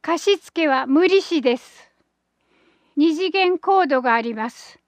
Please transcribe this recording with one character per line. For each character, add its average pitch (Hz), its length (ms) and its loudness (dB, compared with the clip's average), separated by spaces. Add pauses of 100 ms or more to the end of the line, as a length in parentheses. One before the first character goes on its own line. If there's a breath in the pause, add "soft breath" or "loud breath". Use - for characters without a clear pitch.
貸 349 340 0
付 - 300 -4
は 262 180 0
無 302 220 2
利 381 160 2
子 320 180 -2
で 247 160 0
す。 - 320 -20 (1040)
二 311 200 2
次 370 160 -4
元 370 260 0
コ 381 220 2
ー 349 80 2
ド 262 160 0
が 240 100 2
あ 233 80 0
り 233 140 -8
ま 220 160 -8
す。 - 360 -20